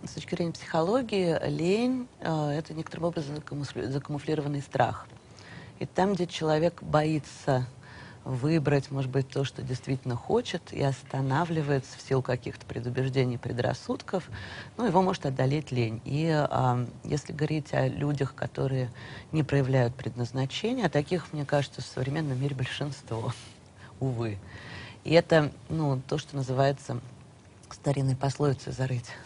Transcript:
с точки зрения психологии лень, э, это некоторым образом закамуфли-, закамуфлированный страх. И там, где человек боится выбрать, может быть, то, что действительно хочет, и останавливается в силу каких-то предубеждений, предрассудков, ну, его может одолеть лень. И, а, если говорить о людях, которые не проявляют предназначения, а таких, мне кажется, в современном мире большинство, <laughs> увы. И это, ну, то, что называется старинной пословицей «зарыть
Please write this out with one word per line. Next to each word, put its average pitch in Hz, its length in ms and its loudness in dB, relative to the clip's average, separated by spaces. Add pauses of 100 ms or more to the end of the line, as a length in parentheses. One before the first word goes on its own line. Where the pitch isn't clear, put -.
с - 60 -12
точки - 240 -6
зрения 170 160 0
психологии 185 840 2 (120)
лень, 220 580 2 (140)
э, 151 300 0
это 156 240 -2
некоторым 160 320 -4
образом 151 280 -2
закамуфли-, 143 560 -6
закамуфлированный 143 720 -2
страх. 123 460 -2 (720)
И 165 60 -4
там, 190 280 2
где 175 140 0
человек 156 520 2
боится 151 840 2 (560)
выбрать, 139 680 2
может 135 200 -2
быть, 135 200 0
то, 139 140 0
что - 180 -6
действительно 127 520 -2
хочет, - 600 0
и - 80 0
останавливается 139 1120 0
в - 60 -14
силу 135 180 2
каких-то - 460 -4
предубеждений, 123 720 0
предрассудков, 127 920 -2 (480)
ну, 226 80 0
его 190 160 6
может 185 240 2
одолеть 135 480 2
лень. 117 320 0
И, 147 260 0
а, 127 560 4 (160)
если - 300 -2
говорить 151 400 -2
о 135 160 4
людях, 143 460 0
которые 131 560 -2 (420)
не 156 100 4
проявляют 131 520 4
предназначения, 135 920 -2
а 160 60 4
таких, 151 420 0
мне 147 140 -4
кажется, 143 340 0
в 127 60 -10
современном 139 520 -2
мире 139 160 0
большинство, 123 800 -4 (320)
<laughs> - 360 -18
увы. 117 360 -2 (680)
И 151 100 4
это, 160 360 8 (200)
ну, 151 360 2
то, 160 120 0
что - 180 -8
называется 131 640 0 (720)
старинной 135 460 0
пословицей 139 580 0
«зарыть 127 320 -2 (180)